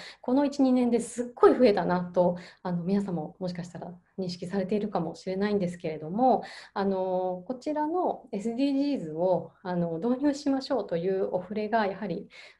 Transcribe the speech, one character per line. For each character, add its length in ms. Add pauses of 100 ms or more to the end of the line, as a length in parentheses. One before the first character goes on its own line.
(220)
こ 120
の 120
一、 160
二 120
年 160
で 100
す 240
っ 20 (100)
ご 140
い 60
増 100
え 80
た 120
な 160
と、 360 (260)
あ 80
の、 120
皆 180
さ 100
ん 40
も 240
も 100
し 40
か 100
し 60
た 100
ら 140 (240)
認 120
識 180
さ 100
れ 80
て 100
い 40
る 100
か 100
も 160
し 140
れ 60
な 140
い 40
ん 60
で 80
す 100
け 120
れ 100
ど 100
も、 340 (300)
あ 120
の、 600
こ 80
ち 180
ら 140
の 440
エ 100
ス 140
デ 0
ィ 160
ー 280
ジ 60
ー 0
ズ 80
を、 380 (120)
あ 120
の、 240
導 240
入 100
し 160
ま 120
し 100
ょ 100
う 60
と 100
い 120
う 220
お 100
触 140
れ 140
が 180
や 100
は 100
り、 220 (300)